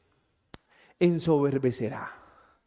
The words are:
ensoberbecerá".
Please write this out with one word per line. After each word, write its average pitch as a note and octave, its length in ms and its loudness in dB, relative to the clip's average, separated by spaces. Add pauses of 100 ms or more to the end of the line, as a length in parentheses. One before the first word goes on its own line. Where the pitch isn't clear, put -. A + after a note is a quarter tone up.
(1000)
ensoberbecerá". C#3+ 1120 0 (520)